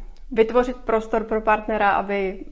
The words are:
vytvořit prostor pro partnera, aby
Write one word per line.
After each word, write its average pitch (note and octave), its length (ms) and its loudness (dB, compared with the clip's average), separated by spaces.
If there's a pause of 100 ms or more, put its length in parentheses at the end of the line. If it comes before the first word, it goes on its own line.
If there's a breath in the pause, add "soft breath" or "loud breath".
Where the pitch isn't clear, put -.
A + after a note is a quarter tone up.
(300 loud breath)
vytvořit B3 460 2
prostor A3 480 -2
pro A3 160 -2
partnera, G#3+ 500 2
aby G3 600 -2